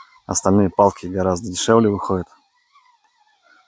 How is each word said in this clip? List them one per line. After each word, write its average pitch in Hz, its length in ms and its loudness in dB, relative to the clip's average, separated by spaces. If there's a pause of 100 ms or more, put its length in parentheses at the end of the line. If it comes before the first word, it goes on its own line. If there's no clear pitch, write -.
(240)
Остальные 98 460 0
палки 101 360 0
гораздо 92 420 -4
дешевле 113 400 2
выходят. 95 400 -4 (1400)